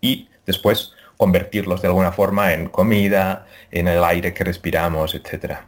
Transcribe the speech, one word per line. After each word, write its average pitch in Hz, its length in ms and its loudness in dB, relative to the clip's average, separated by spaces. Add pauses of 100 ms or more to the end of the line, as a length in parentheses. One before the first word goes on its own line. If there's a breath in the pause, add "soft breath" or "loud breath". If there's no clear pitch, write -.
y 127 280 -2 (160)
después 104 500 -2 (220 soft breath)
convertirlos 92 680 0
de 92 60 0
alguna 90 220 2
forma 98 420 0
en 80 160 -4
comida, 98 800 2 (240 loud breath)
en 87 160 -2
el 87 160 2
aire 87 320 0
que - 80 -4
respiramos, 82 720 -2
etcétera. - 540 -10